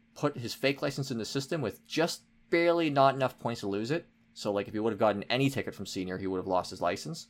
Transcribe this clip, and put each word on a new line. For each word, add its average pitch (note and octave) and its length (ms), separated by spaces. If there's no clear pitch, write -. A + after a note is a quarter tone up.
put - 240
his A#2 160
fake C#3 280
license C#3+ 280
in A#2+ 80
the G#2 80
system C#3+ 360
with G#2 260
just - 360
barely E3+ 380
not C#3 260
enough C3 240
points A#2 220
to G#2 60
lose G#2 220
it. E3+ 180
So, - 180
like, G2+ 160
if G2+ 60
he G#2+ 60
would A2 140
have G2 60
gotten G#2 240
any C3+ 260
ticket C3 240
from G2+ 140
Senior, F#2 320
he F#2+ 80
would F#2 100
have F2 100
lost F2+ 220
his F#2+ 120
license G2+ 480